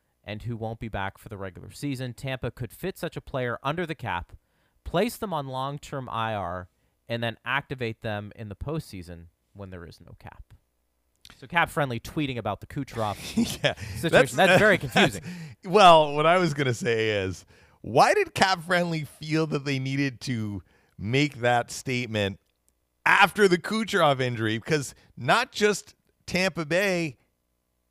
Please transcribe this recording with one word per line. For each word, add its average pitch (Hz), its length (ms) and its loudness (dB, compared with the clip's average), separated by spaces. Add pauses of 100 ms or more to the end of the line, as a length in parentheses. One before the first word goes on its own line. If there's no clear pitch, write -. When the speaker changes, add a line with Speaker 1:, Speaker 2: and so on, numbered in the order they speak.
(240)
Speaker 1:
and 104 200 -12
who 117 120 -6
won't 110 240 -10
be 113 100 -10
back 98 280 -6
for - 100 -20
the 107 100 -14
regular 95 340 -12
season. 127 420 -8
Tampa 131 380 -8
could - 200 -10
fit - 260 -10
such 165 200 -8
a 135 40 -10
player 123 420 -6
under 165 220 -4
the 156 100 -8
cap 90 380 -6 (560)
place 214 280 0
them 202 160 -6
on 143 140 -4
long-term 135 600 -8
I 113 260 -4
R, 90 320 -6 (400)
and 117 160 -4
then 113 220 -6
activate 123 560 -4
them 104 340 -6
in 107 140 -12
the 98 60 -10
postseason 90 680 -10 (280)
when 101 160 -14
there 87 160 -14
is - 140 -20
no 85 200 -20
cap. - 240 -20 (960)
So 131 80 -18
Cap 165 220 0
Friendly 131 300 -2
tweeting 131 380 -6
about 104 220 -4
the - 80 -16
Kucherov 110 480 -6 (200)
Speaker 2:
<laughs> - 0 - (280)
Yeah, 135 100 2 (240)
Speaker 1:
situation. 165 140 -2
Speaker 2:
that's, 151 220 4
Speaker 1:
That's 175 260 6
very 196 180 6
Speaker 2:
<laughs> - 0 -
that's, 135 160 -8
Speaker 1:
confusing. 139 300 2 (420)
Speaker 2:
well, 165 500 8
what 151 100 2
I 175 140 6
was 165 140 2
gonna 135 200 0
say 110 360 0 (140)
is, 92 220 -6 (360)
why 175 320 4
did 392 200 0
Cap 190 300 2
Friendly 170 420 0
feel 156 420 -2
that 147 180 -4
they 143 140 0
needed 135 420 -2
to 107 400 -4 (360)
make 123 440 0
that 120 300 2
statement 110 680 -2 (680)
after 190 420 6
the 180 100 6
Kucherov 180 640 2
injury? 113 360 0
Because 147 380 -4 (200)
not 180 360 0
just - 420 0 (320)
Tampa 175 400 -2
Bay, 170 520 -2 (720)